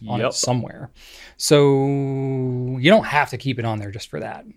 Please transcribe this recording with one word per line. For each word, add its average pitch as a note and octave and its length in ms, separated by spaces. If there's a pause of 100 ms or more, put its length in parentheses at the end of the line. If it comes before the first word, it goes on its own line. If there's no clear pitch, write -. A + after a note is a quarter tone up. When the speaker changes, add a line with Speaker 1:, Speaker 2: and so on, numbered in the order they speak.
Speaker 1:
on A#2+ 140
it - 20
Speaker 2:
Yep. B2+ 100
Speaker 1:
somewhere. - 580 (460)
So C3+ 1400
you C3+ 100
don't G#3+ 160
have C#3+ 260
to B2+ 60
keep B2 220
it A#2 60
on A2 140
there G2+ 120
just - 180
for - 120
that. - 240 (120)